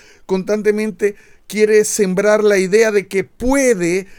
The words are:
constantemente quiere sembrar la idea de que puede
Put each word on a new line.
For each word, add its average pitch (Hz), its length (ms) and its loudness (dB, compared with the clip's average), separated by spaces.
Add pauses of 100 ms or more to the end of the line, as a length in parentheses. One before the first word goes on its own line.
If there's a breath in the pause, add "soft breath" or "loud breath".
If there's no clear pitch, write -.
(280 soft breath)
constantemente 208 880 -2 (320 soft breath)
quiere 214 380 2
sembrar 208 580 0
la 208 140 4
idea 208 340 2
de 202 160 -2
que 190 160 -4
puede 214 840 -2 (120)